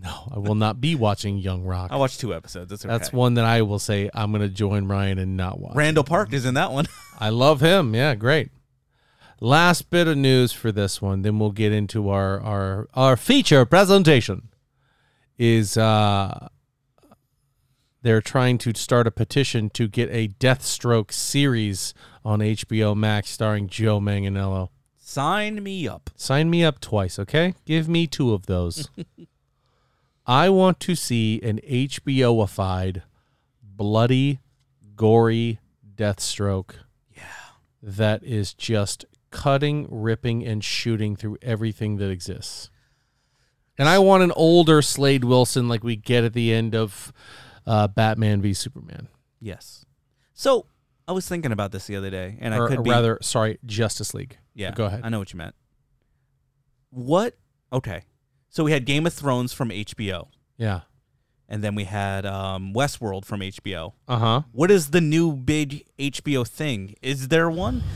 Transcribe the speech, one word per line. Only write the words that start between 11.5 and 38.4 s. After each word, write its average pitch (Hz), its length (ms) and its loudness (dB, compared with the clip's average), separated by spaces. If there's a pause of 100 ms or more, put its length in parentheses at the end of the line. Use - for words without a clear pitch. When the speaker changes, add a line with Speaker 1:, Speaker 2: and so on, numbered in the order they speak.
Speaker 1:
get 107 200 0
into 104 380 -2
our, 98 300 0
our, 101 540 -4
our 131 220 4
feature 151 480 6
presentation, 165 840 4 (880)
is, 113 380 2
uh, 107 720 2 (1500)
they're 110 180 4
trying 123 380 2
to 117 160 -4
start 120 320 2
a 113 60 2
petition 123 580 -2
to 120 160 -2
get 113 240 -2
a 113 180 -2
Deathstroke 120 840 0
series 117 840 -2 (300)
on 107 160 0
H 107 260 -2
B 110 160 0
O 104 120 2
Max 107 360 0
starring 104 380 -2
Joe 107 320 0
Manganiello. 98 720 -2 (260)
Speaker 2:
Sign 208 640 -4
me 190 240 -6
up. - 300 -10
Speaker 1:
Sign 156 340 0
me 170 140 4
up 151 160 0
twice, 98 380 -4
okay? 160 360 -2 (100)
Give 156 240 -2
me 170 180 2
two 131 260 0
of 95 140 -4
those. 90 480 -4
Speaker 2:
<laughs> - 1300 -20
Speaker 1:
I 143 240 4
want 185 300 4
to 180 140 -2
see 113 480 0
an 107 220 -2
H 131 400 -4
B 131 200 2
O-ified, 95 800 0 (600)
bloody, 117 800 0 (560)
gory 113 640 4 (360)
Deathstroke. 101 760 -4 (440)
Speaker 2:
Yeah. - 60 -20 (600)
Speaker 1:
That 107 420 0
is 104 300 -4